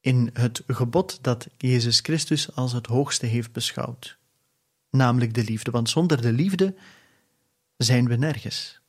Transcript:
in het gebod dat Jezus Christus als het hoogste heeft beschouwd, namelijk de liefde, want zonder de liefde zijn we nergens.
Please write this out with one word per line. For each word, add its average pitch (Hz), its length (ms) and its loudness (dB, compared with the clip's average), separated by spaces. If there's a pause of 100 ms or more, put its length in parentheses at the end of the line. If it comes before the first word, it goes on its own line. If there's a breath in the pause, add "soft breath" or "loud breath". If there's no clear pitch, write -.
in 123 320 2
het 120 340 -2
gebod 131 560 0
dat 120 340 -2
Jezus 120 440 2
Christus 151 540 -2
als 127 180 -2
het 120 140 -6
hoogste 127 400 0
heeft 117 260 -2
beschouwd, - 640 -8 (720)
namelijk 120 440 2
de 117 100 0
liefde, 110 260 -4
want 117 180 -2
zonder 160 320 2
de 117 120 2
liefde 190 420 0 (1000 loud breath)
zijn 123 320 4
we 120 80 0
nergens. 131 720 -4